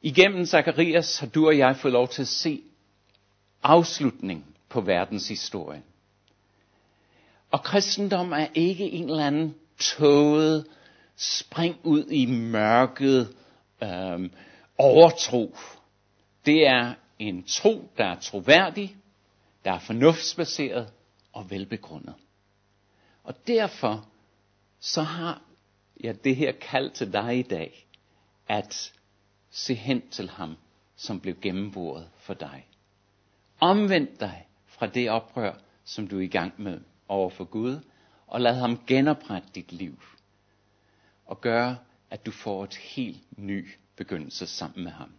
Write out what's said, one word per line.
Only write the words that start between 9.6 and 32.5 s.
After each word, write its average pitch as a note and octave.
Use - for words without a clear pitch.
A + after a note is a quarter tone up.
tåget, D3+
spring -
ud D3+
i C3+
mørket, A#2
øhm, F2+
overtro. C3+
Det D3+
er A#2+
en F#2
tro, -
der A2
er F2
troværdig, E3
der F#2+
er F2+
fornuftsbaseret C3
og F#2+
velbegrundet. G2
Og -
derfor F#3
så -
har E3
jeg A2+
det C3
her C3
kald C#3
til G2
dig A#2
i -
dag, -
at -
se -
hen A#2+
til F#2+
ham, D#2
som G2
blev F#2
gennemboret F#2
for -
dig. C#2